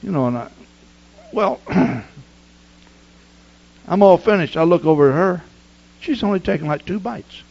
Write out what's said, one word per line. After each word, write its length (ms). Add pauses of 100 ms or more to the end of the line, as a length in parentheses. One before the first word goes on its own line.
you 100
know, 160
and 100
I, 120 (800)
well, 360
<clears throat> 360 (1800)
I'm 140
all 160
finished. 400
I 60
look 220
over 260
at 40
her. 280 (560)
She's 240
only 160
taken, 260
like, 200
two 140
bites. 520